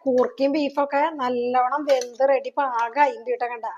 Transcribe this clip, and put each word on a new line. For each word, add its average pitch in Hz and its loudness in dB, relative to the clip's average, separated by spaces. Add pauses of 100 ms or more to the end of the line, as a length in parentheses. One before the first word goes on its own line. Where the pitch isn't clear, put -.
കൂർക്കയും 254 2
ബീഫൊക്കെ 285 0 (120)
നല്ലോണം 254 0
വെന്ത് 247 0
റെഡി 269 2
പാകമായിട്ടുണ്ട് 240 -2
കേട്ടോ. 240 -4
കണ്ട, 233 -8 (120)